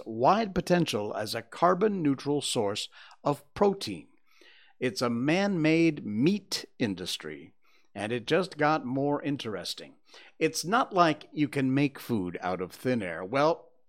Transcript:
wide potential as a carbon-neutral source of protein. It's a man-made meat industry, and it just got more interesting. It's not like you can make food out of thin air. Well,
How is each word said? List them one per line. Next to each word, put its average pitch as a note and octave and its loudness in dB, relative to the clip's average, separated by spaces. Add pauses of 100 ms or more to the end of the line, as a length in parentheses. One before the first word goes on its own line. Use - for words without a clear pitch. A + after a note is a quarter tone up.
wide E3+ 2
potential E3 0
as G#2+ -6
a A2+ -6
carbon-neutral E3+ 0
source G#2 -2 (360)
of D3 -2 (120)
protein. G3 0 (720)
It's B2 -2
a A#2+ 2
man-made D#3+ 2
meat C3 0 (140)
industry, F2 -6 (420)
and G#2 -6
it A#2+ -4
just F3 0
got D3+ 2
more C#3 -2
interesting. F#2+ -8 (440)
It's D#3+ 0
not G3+ 0
like E3+ 4
you D3+ 2
can C3 0
make C#3 2
food F2+ -2
out F2+ -4
of F2+ -6
thin B2+ -2
air. F2 -6
Well, C#3 0 (220)